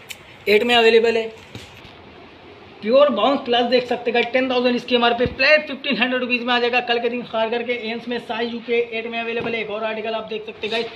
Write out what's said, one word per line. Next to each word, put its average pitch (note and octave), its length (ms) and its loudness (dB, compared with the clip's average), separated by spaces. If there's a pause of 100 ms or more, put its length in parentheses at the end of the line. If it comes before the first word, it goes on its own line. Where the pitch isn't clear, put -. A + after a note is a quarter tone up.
(460)
एट G#3+ 160 6
में A#3+ 120 4
available A3+ 420 6
है। A3+ 140 -4 (1500)
प्योर C4+ 280 6
बाउंस A#3+ 300 2
प्लस A#3+ 240 0
देख A#3+ 220 2
सकते A#3+ 240 -4
हैं A3 40 0
गाइस, A#3 180 2
टेन B3+ 180 0
थाउजेंड B3 260 2
इसकी B3 180 -2
एमआरपी, A#3+ 340 2
फ्लैट D4+ 400 2
फिफ्टीन C4+ 280 -4
हंड्रेड B3+ 240 0
रुपीज़ A#3+ 220 -2
में B3 120 -2
आ A#3+ 40 2
जाएगा। A#3+ 240 0
कल A#3+ 160 -2
के A#3 100 -2
दिन A#3+ 140 -4
खार A3+ 280 -2
करके A#3+ 220 -4 (180)
एम्स A3+ 180 -8
में A#3+ 120 -4
size A#3 320 -6
यूके A#3 260 -4 (120)
एट A3+ 160 -6
में A#3 140 -6
available A#3 340 -4
है, A3+ 60 -4
एक G#3 100 -6
और G#3+ 140 -6
article A3 300 -6
आप A3 160 -6
देख G#3+ 160 -8
सकते A3 200 -10
हैं G#3 60 -6
गाइस, A3+ 220 -2